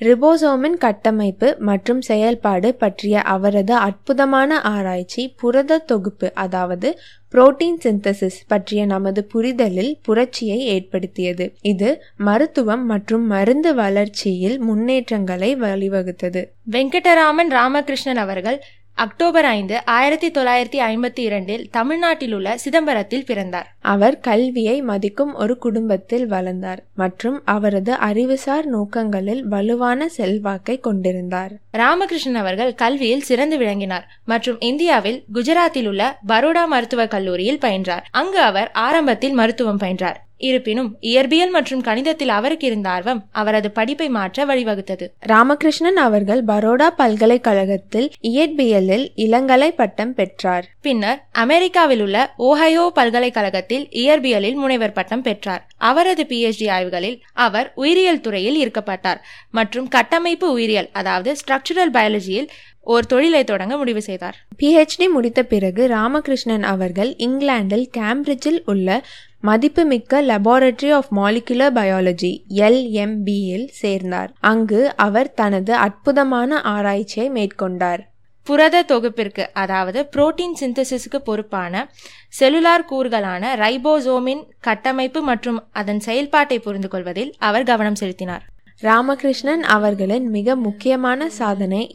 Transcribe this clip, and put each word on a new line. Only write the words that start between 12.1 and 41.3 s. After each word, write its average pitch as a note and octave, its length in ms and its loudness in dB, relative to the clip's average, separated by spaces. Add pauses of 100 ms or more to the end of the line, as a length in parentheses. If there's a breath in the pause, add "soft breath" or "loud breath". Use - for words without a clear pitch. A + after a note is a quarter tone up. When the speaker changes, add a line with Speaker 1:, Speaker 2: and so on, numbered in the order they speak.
Speaker 1:
மருத்துவம் A#3 680 0
மற்றும் A3 420 -2
மருந்து B3+ 480 2
வளர்ச்சியில் G3+ 840 -2
முன்னேற்றங்களை A3 960 -2
வழிவகுத்தது. F#3+ 880 -4 (260)
Speaker 2:
வெங்கடராமன் D#4 840 2
ராமகிருஷ்ணன் C4 720 0
அவர்கள் G3 360 -4 (380 loud breath)
அக்டோபர் D#4 480 2
ஐந்து, G#3 300 0 (100)
ஆயிரத்தி D4 440 2
தொள்ளாயிரத்தி B3 520 0
ஐம்பத்தி A#3+ 400 -2
இரண்டில் G3+ 480 -4
தமிழ்நாட்டில் D4+ 640 -2
உள்ள G3+ 240 -4
சிதம்பரத்தில் C#4 680 -2
பிறந்தார். F#3 420 -6 (140)
Speaker 1:
அவர் G3+ 380 4
கல்வியை A#3+ 600 0
மதிக்கும் G3+ 540 -2
ஒரு G#3+ 220 -2
குடும்பத்தில் A3+ 720 -2
வளர்ந்தார் F#3 540 -6 (140)
மற்றும் F#3+ 500 -4
அவரது G3+ 540 0
அறிவுசார் C4 680 0
நோக்கங்களில் G#3+ 800 -4
வலுவான A#3+ 640 -2
செல்வாக்கை G#3 720 -4
கொண்டிருந்தார். F#3 720 -4 (200)
Speaker 2:
ராமகிருஷ்ணன் C4+ 680 0
அவர்கள் G#3 340 -2
கல்வியில் C4 520 0
சிறந்து D4 300 0
விளங்கினார் G3 500 -4 (180 soft breath)
மற்றும் A#3 360 -2
இந்தியாவில் B3+ 640 0 (100)
குஜராத்தில் C4+ 560 0
உள்ள G#3 240 -2 (140)
பரோடா D4 380 2
மருத்துவக் A#3+ 460 -2
கல்லூரியில் G3 540 -2
பயின்றார். F#3 460 -4
அங்கு F#4 300 0
அவர் G#3+ 380 2
ஆரம்பத்தில் C4+ 580 0
மருத்துவம் A3+ 460 0
பயின்றார். F#3 360 -4 (220)
இருப்பினும் B3+ 480 -2 (120)
இயற்பியல் C4+ 520 2